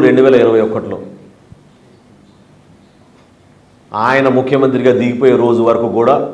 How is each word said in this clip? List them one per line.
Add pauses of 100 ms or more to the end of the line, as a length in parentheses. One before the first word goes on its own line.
రెండు
వేల
ఇరవై
ఒకటిలో. (3000)
ఆయన (100)
ముఖ్యమంత్రిగా
దిగిపోయే
రోజు
వరకు (100)
కూడా (180)